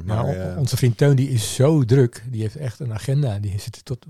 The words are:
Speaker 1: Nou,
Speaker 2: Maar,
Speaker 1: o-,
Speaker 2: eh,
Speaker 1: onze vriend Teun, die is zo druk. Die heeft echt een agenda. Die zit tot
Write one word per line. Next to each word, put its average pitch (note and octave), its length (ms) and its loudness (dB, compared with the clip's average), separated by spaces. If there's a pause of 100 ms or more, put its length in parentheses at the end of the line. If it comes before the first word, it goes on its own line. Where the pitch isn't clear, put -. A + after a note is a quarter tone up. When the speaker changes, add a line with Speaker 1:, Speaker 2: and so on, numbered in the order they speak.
Speaker 1:
Nou, - 0 -
Speaker 2:
Maar, G#2+ 200 -2
Speaker 1:
o-, C3+ 280 -4
Speaker 2:
eh, - 60 -8
Speaker 1:
onze C3+ 180 -2
vriend B2 200 2
Teun, C#3+ 200 6
die C3 140 2
is A2+ 240 -2
zo C#3+ 300 4
druk. A#2+ 460 2
Die A2+ 100 -6
heeft G#2+ 160 -6
echt C#3 240 -8
een B2 120 -6
agenda. B2+ 460 -2
Die G2+ 220 -4
zit - 240 -14
tot - 240 -12